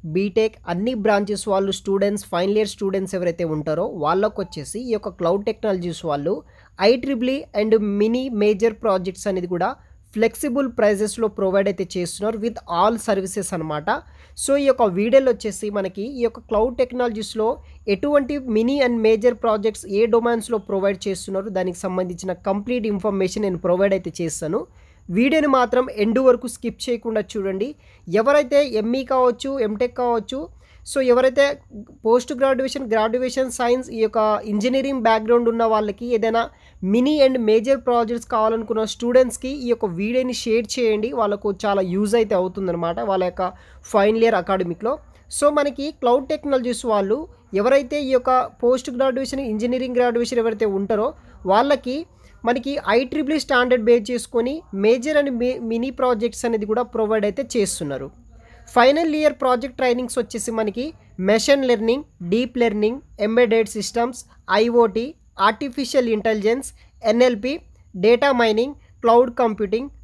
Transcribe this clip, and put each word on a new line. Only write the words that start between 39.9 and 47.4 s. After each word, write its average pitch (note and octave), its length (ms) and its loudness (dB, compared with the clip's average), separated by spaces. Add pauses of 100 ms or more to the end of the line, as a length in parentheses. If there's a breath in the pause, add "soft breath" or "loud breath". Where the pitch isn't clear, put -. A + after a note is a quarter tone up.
వీడియోని B3 460 -2
షేర్ A3+ 320 0
చేయండి. A3 340 0 (100)
వాళ్ళకు G#3 300 0 (140)
చాలా G3 200 2 (120)
యూజ్ G#3 240 0
అయితే G#3+ 200 0
అవుతుందన్నమాట F3 600 -4 (100)
వాళ్ళ F#3+ 200 0
యొక్క F3+ 120 -8 (500 soft breath)
ఫైనల్ A3 340 4
ఇయర్ A3 160 2
అకాడమిక్‌లో. F#3+ 520 -2 (440 soft breath)
So D4 100 4 (100)
మనకి C#4+ 300 -2 (160)
క్లౌడ్ C4 280 2
టెక్నాలజీస్ C4 600 -2
వాళ్ళు G#3 280 0 (420 soft breath)